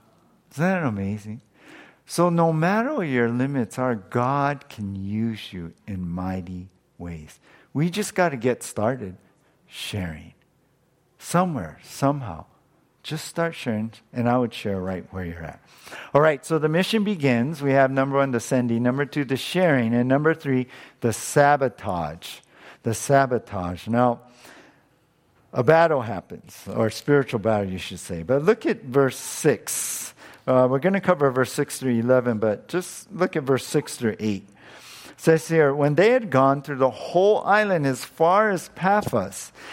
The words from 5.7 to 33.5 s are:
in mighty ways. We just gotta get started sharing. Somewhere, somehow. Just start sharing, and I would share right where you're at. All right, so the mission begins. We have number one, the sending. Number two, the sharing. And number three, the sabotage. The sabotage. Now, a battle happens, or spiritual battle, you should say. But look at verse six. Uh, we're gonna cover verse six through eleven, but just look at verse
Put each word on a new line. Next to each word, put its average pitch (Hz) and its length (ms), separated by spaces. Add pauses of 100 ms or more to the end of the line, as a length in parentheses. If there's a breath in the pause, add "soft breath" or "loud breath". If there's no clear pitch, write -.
in 92 220
mighty 92 640 (260)
ways. 82 420 (360 soft breath)
We 160 160
just 190 240
gotta 165 240
get 120 240
started 107 560 (480 soft breath)
sharing. 82 640 (840)
Somewhere, 147 680
somehow. 127 600 (560)
Just - 240
start 165 280
sharing, 110 380 (220)
and 120 120
I 120 120
would 120 160
share 98 260
right 92 300
where 92 160
you're 85 180
at. 76 160 (540 loud breath)
All 143 80
right, 156 200
so 165 160
the 156 120
mission 190 340
begins. 143 560
We 139 120
have 135 180
number 135 260
one, 139 140
the 117 100
sending. 120 420
Number 131 220
two, 139 220
the 127 100
sharing. 135 560
And 120 160
number 147 240
three, 131 360 (320 loud breath)
the 113 120
sabotage. 110 1300 (460 loud breath)
The 117 100
sabotage. 110 920
Now, 120 320 (1300 loud breath)
a 127 100
battle 160 380
happens, - 640 (100)
or 113 180
spiritual 135 500
battle, 104 280
you 92 80
should 90 220
say. 85 240
But 135 220
look 220 220
at 220 180
verse 135 320
six. - 1000 (320 loud breath)
Uh, 127 240
we're 135 80
gonna 185 220
cover 147 300
verse 127 220
six - 260
through 127 200
eleven, 120 400
but 107 300
just - 440
look 180 240
at 151 60
verse 131 240